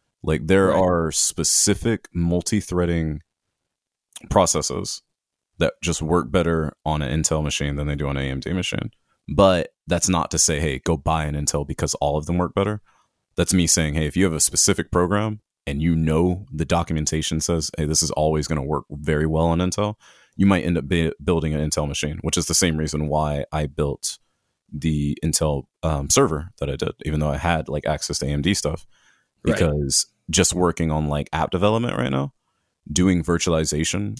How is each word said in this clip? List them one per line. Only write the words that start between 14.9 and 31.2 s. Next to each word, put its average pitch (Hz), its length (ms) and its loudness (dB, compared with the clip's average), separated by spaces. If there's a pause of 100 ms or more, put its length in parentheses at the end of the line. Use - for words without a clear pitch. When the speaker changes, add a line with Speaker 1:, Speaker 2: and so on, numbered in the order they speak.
Speaker 1:
program 104 500 0 (260)
and 71 160 -4
you 82 120 4
know 82 560 2
the 76 140 -4
documentation 80 760 0
says, 82 360 -2
'Hey, 78 80 -2
this 76 180 0
is 80 100 -2
always 78 360 0
gonna 76 140 -2
work 71 280 -4
very 76 360 -2
well 78 200 2
on 82 120 2
Intel,'" 101 380 -2 (400)
you 98 100 4
might 95 180 4
end 87 140 0
up 71 100 -4
bu-, 82 240 2 (100)
building 78 320 0
an 73 60 0 (100)
Intel 76 180 -2
machine, 76 340 -6
which - 140 -2
is 85 100 -2
the 82 80 -2
same 82 220 2
reason 76 320 -2
why 73 440 -2
I 78 140 -2
built - 520 -4 (540)
the 73 520 -2
Intel, 76 400 0 (180)
um, 73 280 -2
server 80 400 2 (100)
that 69 100 -4
I 67 60 -4
did, - 160 -4 (120)
even 76 160 -2
though 76 100 0
I 69 80 -2
had, 85 300 -2
like, 73 180 -4
access - 320 -4
to 71 80 -4
A 69 40 0
M 73 120 0
D 95 120 2
stuff, - 320 -4 (560)
Speaker 2:
Right. 113 120 2
Speaker 1:
because 73 520 0 (240)
just 87 240 2
working 85 360 2
on, 76 180 0
like, 73 240 -2